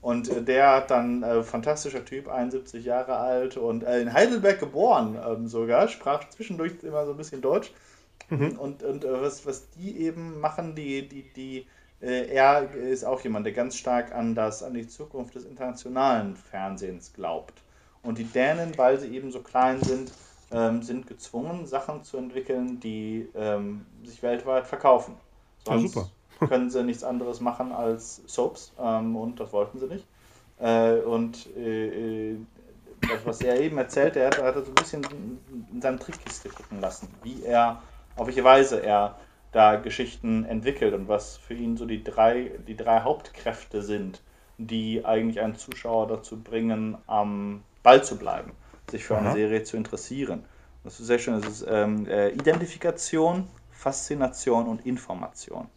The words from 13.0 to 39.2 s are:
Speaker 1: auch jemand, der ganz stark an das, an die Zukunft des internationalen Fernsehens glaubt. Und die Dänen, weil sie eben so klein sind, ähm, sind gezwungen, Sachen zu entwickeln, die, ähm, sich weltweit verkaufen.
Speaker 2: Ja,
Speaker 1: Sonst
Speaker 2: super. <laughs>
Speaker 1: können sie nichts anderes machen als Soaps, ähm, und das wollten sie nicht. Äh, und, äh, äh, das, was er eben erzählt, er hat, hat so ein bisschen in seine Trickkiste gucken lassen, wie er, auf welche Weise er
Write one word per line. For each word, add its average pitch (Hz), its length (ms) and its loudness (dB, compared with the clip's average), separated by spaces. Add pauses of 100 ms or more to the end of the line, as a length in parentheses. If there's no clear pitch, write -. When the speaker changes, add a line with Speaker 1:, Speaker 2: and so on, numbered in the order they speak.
Speaker 1:
auch 127 180 -2
jemand, 110 240 -2
der 104 60 -2
ganz 123 240 -2
stark 120 380 -2
an 113 200 -2
das, 110 280 -2
an 127 120 -10
die 117 120 -8
Zukunft 131 480 -12
des 123 100 -14
internationalen 127 920 -2
Fernsehens 95 760 -10
glaubt. - 500 -8 (400)
Und 113 160 -6
die 117 60 -6
Dänen, 151 520 0
weil 135 240 4
sie 135 160 -10
eben 135 160 -10
so 127 80 -10
klein 131 400 2
sind, 131 320 -2 (400)
ähm, 117 300 0
sind 127 240 -8
gezwungen, 151 600 -10
Sachen 135 380 -6
zu - 140 -10
entwickeln, 127 600 -4
die, 110 560 -8
ähm, 104 520 -4 (180)
sich 120 180 -16
weltweit 123 440 0
verkaufen. 131 480 4 (520)
Speaker 2:
Ja, - 60 -2
Speaker 1:
Sonst 117 220 2
Speaker 2:
super. 95 160 -6 (300)
<laughs> 151 80 2
Speaker 1:
können 127 200 2
sie 127 140 -2
nichts 120 220 -4
anderes 120 360 -4
machen 120 320 -4
als 113 540 -4
Soaps, - 520 -4
ähm, 113 380 0
und 117 240 -6
das 107 120 -8
wollten 104 260 0
sie 131 80 -2
nicht. 185 200 -4 (540)
Äh, 113 360 6
und, 117 600 0
äh, 110 760 -4
äh, 110 40 -8 (640)
das, 113 240 -4
was 113 160 -4
er 123 200 4
eben 156 180 0
erzählt, 135 380 2
er 131 100 4
hat, 135 160 2
hat 131 120 2
so 135 160 -4
ein 131 40 -14
bisschen 143 320 2 (680)
in 123 80 -8
seine 131 180 -2
Trickkiste - 520 -12
gucken - 300 -14
lassen, 95 280 -6 (140)
wie 127 200 -12
er, 117 380 4 (360)
auf 117 100 -4
welche 127 180 0
Weise 131 380 10
er 104 340 2 (360)